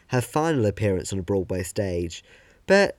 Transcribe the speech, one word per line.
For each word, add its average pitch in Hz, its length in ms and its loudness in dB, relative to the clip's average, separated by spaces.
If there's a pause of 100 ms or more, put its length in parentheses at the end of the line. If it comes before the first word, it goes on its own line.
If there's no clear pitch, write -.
her 127 120 2
final 151 460 0
appearance 98 440 -2
on 98 60 -4
a 92 60 -4
Broadway 92 400 -2
stage. 87 600 -4 (440)
But 196 320 4